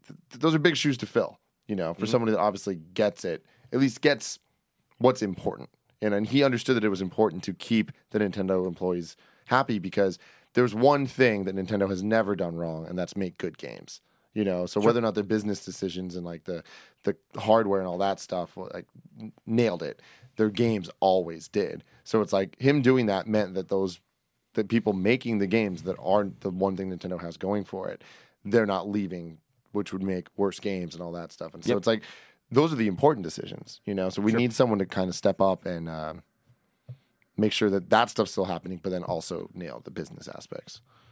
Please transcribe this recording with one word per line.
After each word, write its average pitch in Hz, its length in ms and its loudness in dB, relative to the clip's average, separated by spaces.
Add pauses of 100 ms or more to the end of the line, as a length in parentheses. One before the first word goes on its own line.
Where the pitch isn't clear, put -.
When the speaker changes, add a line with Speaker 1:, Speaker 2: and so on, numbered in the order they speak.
Speaker 1:
th-, - 100 -20 (120)
th-, 120 100 -18
those 156 140 4
are 160 40 4
big 151 180 4
shoes 139 200 2
to 107 100 -6
fill, - 320 0 (300)
you 104 80 -2
know, 85 180 -2
for - 60 -12
Speaker 2:
Mm-hmm. 107 100 -2
Speaker 1:
somebody 113 220 4
that 98 80 2
obviously 95 400 0 (140)
gets 107 300 0
it, 85 200 -6 (280)
at 131 60 2
least 131 220 2
gets - 380 0 (580)
what's 127 260 4
important. 95 460 -4 (320)
And, 104 140 2
and 104 120 0
he 139 160 4
understood 131 340 2
that 110 80 2
it 107 40 4
was 95 140 -2
important 92 420 0
to 95 80 -4
keep 110 400 0 (180)
the 107 80 0
Nintendo 95 480 0
employees 87 480 -4 (300)
happy, 127 340 2
because 95 400 0 (360)
there's 120 200 4
one 139 320 4
thing 113 380 2
that 95 100 -4
Nintendo 95 340 0
has 95 140 -4
never 107 320 2
done 87 220 -4
wrong, 80 300 -6
and 87 120 -6
that's 87 160 -4
make 95 240 -6
good - 200 -8
games. 50 420 -14 (340)
You 107 100 0
know, 90 220 0
so 104 140 -2
Speaker 2:
Sure. 104 60 4
Speaker 1:
whether 117 120 6
or 117 40 2
not 110 120 0
their 104 80 0
business 104 420 -2
decisions 92 520 -8
and, 90 80 -8
like, 85 200 -12
the, 85 200 -8 (400)
the 101 100 0 (240)
hardware 107 400 4
and 92 80 -4
all 90 120 -4
that 98 220 0
stuff, - 360 -8
like, 92 300 -12 (340)
n-, 110 120 -14 (140)
nailed 113 360 2
it. 73 180 -8 (360)
Their 107 140 4
games 104 380 2 (120)
always 85 460 2
did. - 380 -4 (200)
So 110 180 2
it's 101 100 -6
like, 98 280 0
him 143 200 6
doing 127 260 6
that 98 200 0
meant 104 280 0
that 92 140 -4
those, 95 320 -2 (540)
the 110 100 0
people 110 300 2
making 110 440 0
the 98 80 0
games 95 360 0
that 90 180 -4
aren't 98 400 0
the 98 100 -6
one 92 260 0
thing 95 140 -6
Nintendo 90 300 -8
has 85 160 -10
going 98 280 -2
for 95 240 -10
it, - 140 -12 (420)
they're 110 200 4
not 98 240 0
leaving, 87 500 -6 (340)
which 104 200 -4
would 95 100 -6
make 92 340 -4
worse 98 240 -2
games 90 340 -6
and 85 80 -12
all 85 100 -10
that 85 200 -12
stuff. 80 220 -14
And 85 100 -16
so 110 60 2
Speaker 2:
Yep. 117 80 2
Speaker 1:
it's 90 80 -6
like, 110 160 2 (500)
those 151 200 4
are 147 40 -2
the 113 100 2
important 104 380 2
decisions, - 600 -12
you 104 100 -4
know? 92 160 0
So 98 120 -4
we 107 80 4
Speaker 2:
Sure. 113 100 4
Speaker 1:
need 120 120 2
someone 110 260 4
to 95 80 -2
kinda 92 260 -2
step - 280 0
up 95 260 0
and, 85 220 -6
um, 80 340 -10 (1120)
make 107 160 2
sure 107 180 2
that 95 200 -2
that 113 180 6
stuff's 107 220 -2
still 95 160 -2
happening, 92 360 -6
but 98 80 -4
then 90 120 -4
also 85 520 -6
nail 80 300 -12
the - 60 -16
business - 380 -12
aspects. - 520 -16 (320)